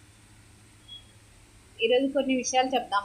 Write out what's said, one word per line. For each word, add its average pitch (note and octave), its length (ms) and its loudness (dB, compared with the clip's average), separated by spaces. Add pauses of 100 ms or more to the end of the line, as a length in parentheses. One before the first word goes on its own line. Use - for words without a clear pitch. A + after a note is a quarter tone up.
(1800)
ఈరోజు B3+ 300 4
కొన్ని C4 280 0
విషయాలు B3+ 320 0
చెప్దాం G3+ 300 -2